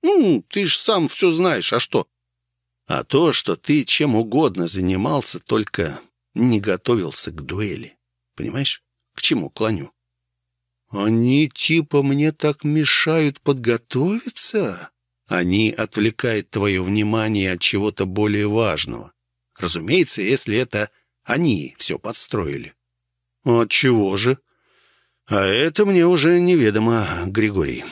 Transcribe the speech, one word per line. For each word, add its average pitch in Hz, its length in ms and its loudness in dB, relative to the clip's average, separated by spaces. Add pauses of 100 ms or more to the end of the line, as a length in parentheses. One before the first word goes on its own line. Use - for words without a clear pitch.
Ну, 277 460 2
ты - 180 -2
ж - 100 2
сам 185 320 2
всё - 220 0
знаешь, 160 420 0
а 123 80 2
что? - 280 -2 (800)
А 139 180 -4
то, 151 280 2
что - 240 0
ты 147 280 0
чем 143 320 0
угодно 110 500 0
занимался, 95 720 -2
только 101 640 -4 (340)
не 113 260 2
готовился 95 720 -2
к 78 120 -14
дуэли. 92 540 -8 (400)
Понимаешь, - 460 -6 (320)
к - 80 -16
чему 101 280 0
клоню? 107 420 -4 (960)
Они 117 580 2
типа 151 540 0
мне 143 300 0
так 151 320 -2
мешают 151 760 0
подготовиться? 135 1500 -2 (360)
Они 95 440 2
отвлекают 107 800 -2
твоё 98 340 0
внимание 107 680 0
от 90 80 -6
чего-то 104 440 -2
более 104 440 -2
важного. 78 640 -2 (460)
Разумеется, 92 600 0
если 107 380 0
это 107 320 -4 (340)
они 113 540 0
всё - 200 -2
подстроили. 76 760 -6 (720)
От 117 260 2
чего 107 460 2
же? 123 220 0 (880)
А 101 180 0
это 151 420 2
мне 180 200 4
уже 175 340 4
неведомо, 113 640 2 (200)
Григорий. 95 640 -2